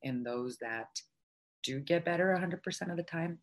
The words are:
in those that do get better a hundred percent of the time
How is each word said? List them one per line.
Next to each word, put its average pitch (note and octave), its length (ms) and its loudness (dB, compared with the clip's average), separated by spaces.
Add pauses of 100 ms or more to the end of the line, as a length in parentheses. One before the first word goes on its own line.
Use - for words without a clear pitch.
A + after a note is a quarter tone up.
in B2+ 220 -2
those B2 340 -4
that A2+ 440 -6 (600)
do C3+ 160 -2
get E3+ 260 2
better F3 260 4
a F3+ 80 4
hundred F#3 240 -2
percent F#3 280 -4
of E3+ 60 -2
the E3+ 60 0
time E3+ 400 -2